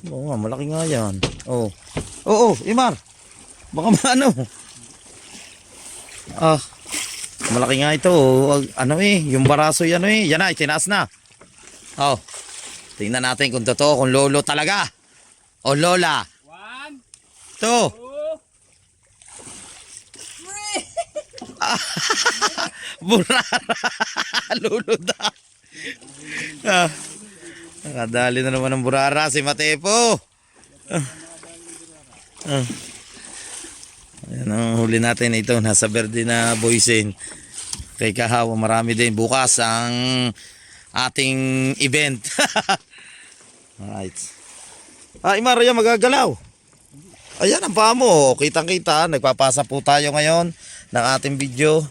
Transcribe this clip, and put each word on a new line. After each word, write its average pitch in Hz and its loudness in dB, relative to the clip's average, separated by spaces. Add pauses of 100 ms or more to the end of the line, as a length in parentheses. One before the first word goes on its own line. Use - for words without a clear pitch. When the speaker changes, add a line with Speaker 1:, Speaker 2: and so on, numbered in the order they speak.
Speaker 1:
Oo 139 -10
nga, 139 -4
malaki 123 -6
nga 160 -4
yan. 110 -2 (300)
Oh. 120 -2 (540)
Oo, 208 4
Imar. 226 2 (760)
Baka 156 -2
maano. 254 4 (2000)
Ah, 160 2 (960)
malaki 123 2
nga 151 2
ito, 180 4
oh. 139 6
Ag-, 135 -6
ano 139 0
eh, 196 4
yung 135 2
baraso 151 4
yan, 170 2
eh. 208 2
Yan 156 2
na, 185 0
itinaas 156 -2
na. 180 0 (880)
Oh. 139 2 (760)
Tingnan 120 -4
natin 127 0
kung 117 -2
totoo, 135 2
kung 131 2
lolo 139 4
talaga. 156 0 (800)
O 127 2
lola. 160 2 (200)
Speaker 2:
One, 254 -18 (560)
Speaker 1:
Two. 226 2
Speaker 2:
two, 262 -10 (2000)
three. 403 -10 (840)
Speaker 1:
<laughs> - -4
Burara. 233 0 (800)
Lolo 214 -2
da. - -8 (1400)
Ah. 180 2 (960)
Nakadali 123 -2
na 131 -2
naman 131 -2
ng 131 -2
burara 139 2
si 143 0
Matepo. 156 2 (720)
Ah. 156 -4 (1400)
Ah. 139 -2 (1600)
Ayan 123 -8
ang 113 -2
huli 113 2
natin 117 0
ito. 113 0
Nasa 107 2
Verde 113 -2
na 117 0
Boysen. 110 2 (840)
Kay 110 -2
Kahawa, 117 0
marami 113 0
din. 113 0
Bukas 123 0
ang 117 -2 (960)
ating 131 -2 (420)
event. 139 0 (800)
<laughs> - -20
Alright. 101 -12 (1080)
Ah, 196 2
Imar, 240 2
yan, 240 6
magagalaw. 233 2 (1000)
Ayan 208 2
ang 285 -4
paa 220 6
mo. 170 6
Kitang-kita. 165 0
Nagpapasa 135 2
po 135 -4
tayo 147 4
ngayon 160 0 (360)
ng 120 0
ating 139 -2
video. 139 2